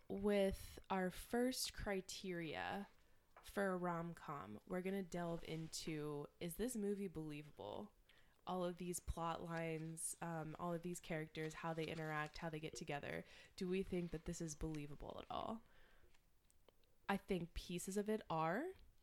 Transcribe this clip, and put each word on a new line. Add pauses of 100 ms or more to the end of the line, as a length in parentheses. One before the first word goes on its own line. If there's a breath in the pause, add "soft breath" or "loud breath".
with (100)
our
first
criteria (640)
for
a
rom-com, (100)
we're
gonna
delve
into, (160)
is
this
movie
believable? (580)
All
of
these
plot
lines,
um,
all
of
these
characters,
how
they
interact,
how
they
get
together. (320 soft breath)
Do
we
think
that
this
is
believable
at
all? (1500)
I
think
pieces
of
it
are. (420)